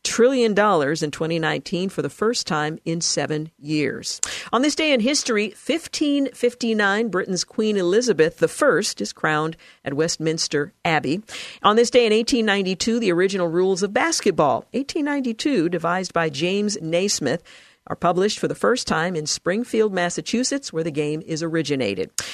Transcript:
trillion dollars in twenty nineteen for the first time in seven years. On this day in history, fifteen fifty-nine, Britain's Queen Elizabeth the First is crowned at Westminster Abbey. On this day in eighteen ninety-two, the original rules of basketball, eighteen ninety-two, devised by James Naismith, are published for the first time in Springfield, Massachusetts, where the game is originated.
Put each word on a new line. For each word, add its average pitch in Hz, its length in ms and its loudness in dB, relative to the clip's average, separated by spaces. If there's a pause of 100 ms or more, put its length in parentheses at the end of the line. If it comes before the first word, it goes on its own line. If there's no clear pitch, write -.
trillion 233 500 4
dollars 170 480 2
in 151 80 -2
twenty 165 300 -2
nineteen 160 480 -2
for 180 120 -4
the 143 80 -4
first - 380 -2
time 156 380 -2
in 170 160 -2
seven 156 580 -4
years. - 640 -4 (320)
On 233 100 2
this 294 140 2
day 311 160 2
in 247 80 6
history, 220 500 0
fifteen 285 800 -2
fifty-nine, 220 760 0
Britain's 185 340 -2
Queen 214 340 -2
Elizabeth 180 600 2
the 165 80 4
First 214 540 2
is 202 120 -6
crowned 156 360 0 (340)
at 139 120 -6
Westminster 160 800 -2 (100)
Abbey. 160 380 0 (400)
On 208 140 4
this 233 140 4
day 247 160 6
in 208 60 2
eighteen 226 340 2
ninety-two, 202 540 0
the 202 120 0
original 185 360 0
rules 185 340 2
of 202 120 -4
basketball, 196 800 2
eighteen 277 340 -4
ninety-two, 254 600 0
devised 175 440 -2
by 165 160 0
James 190 520 -2
Naismith, 165 640 -2 (440)
are - 100 -6
published 185 420 0
for - 100 -2
the 147 60 -4
first 233 320 0
time 165 300 -2
in 151 80 -4
Springfield, 214 680 0
Massachusetts, 190 800 -2
where 160 140 -4
the 170 60 -2
game 151 340 -4
is 156 180 -4
originated. 135 680 -2 (240)